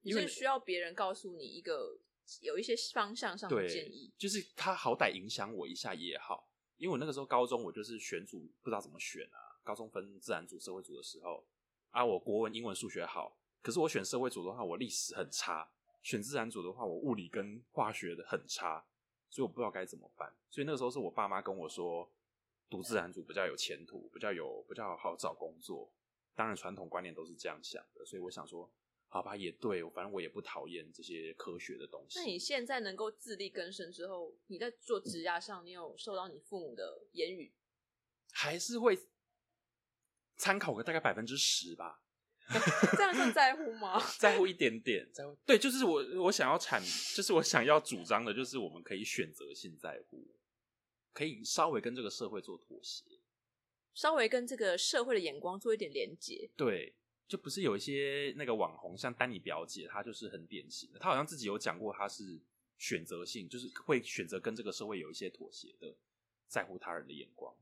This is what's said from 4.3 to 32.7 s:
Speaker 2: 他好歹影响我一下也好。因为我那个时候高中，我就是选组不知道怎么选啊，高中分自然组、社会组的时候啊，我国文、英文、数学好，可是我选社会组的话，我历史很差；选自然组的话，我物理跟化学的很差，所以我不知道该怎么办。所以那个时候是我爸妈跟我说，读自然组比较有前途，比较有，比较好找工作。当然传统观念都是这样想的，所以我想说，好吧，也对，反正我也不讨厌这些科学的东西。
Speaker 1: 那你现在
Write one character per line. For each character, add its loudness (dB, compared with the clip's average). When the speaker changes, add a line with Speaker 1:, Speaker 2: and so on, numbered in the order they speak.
Speaker 2:
他 0
好 4
歹 6
影 -6
响 -4
我 -4
一 -8
下 -4
也 -6
好。 -6
因 -2
为 2
我 2
那 0
个 -2
时 -4
候 -6
高 6
中， 0
我 -4
就 -6
是 -8
选 -6
组 -14
不 -6
知 2
道 0
怎 -14
么 -18
选 -6
啊， -20
高 -4
中 -8
分 -8
自 -4
然 -4
组、 -14
社 -8
会 -8
组 -14
的 -12
时 -12
候 -6
啊， 4
我 6
国 0
文、 2
英 -6
文、 -2
数 -4
学 -4
好， -6
可 -2
是 2
我 6
选 2
社 0
会 2
组 -6
的 -2
话， -6
我 -2
历 -4
史 -4
很 -2
差； -2
选 -2
自 -6
然 -2
组 -6
的 -4
话， -6
我 -2
物 2
理 -8
跟 -6
化 0
学 -4
的 -10
很 -2
差， -4
所 -4
以 2
我 -
不 -4
知 2
道 0
该 -4
怎 -12
么 -20
办。 -8
所 -6
以 0
那 -2
个 0
时 0
候 2
是 -6
我 0
爸 0
妈 0
跟 -4
我 -6
说， -4
读 -6
自 0
然 0
组 -10
比 -12
较 2
有 -2
前 -6
途， -14
比 -14
较 0
有， -4
比 -10
较 -4
好 -2
找 -2
工 -8
作。 -10
当 2
然 0
传 -6
统 -10
观 -2
念 -10
都 -8
是 -14
这 -8
样 -4
想 -10
的， -16
所 -12
以 -6
我 -6
想 -12
说， -14
好 -4
吧， -6
也 -4
对， -2
反 -6
正 -8
我 -4
也 -4
不 -10
讨 -8
厌 -10
这 -18
些 -10
科 -8
学 -10
的 -12
东 -14
西。 -8
Speaker 1:
那 -4
你 -4
现 -2
在 -2